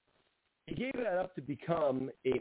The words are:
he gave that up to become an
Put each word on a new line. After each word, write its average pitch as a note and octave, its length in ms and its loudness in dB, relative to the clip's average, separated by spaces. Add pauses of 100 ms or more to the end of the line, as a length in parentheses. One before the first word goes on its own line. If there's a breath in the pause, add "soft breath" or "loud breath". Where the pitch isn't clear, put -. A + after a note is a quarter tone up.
(680)
he D#3+ 80 -8
gave B3 200 -2
that G3 240 0
up F#3 160 -2
to D3+ 80 -8
become C3+ 680 0 (140)
an B2+ 160 4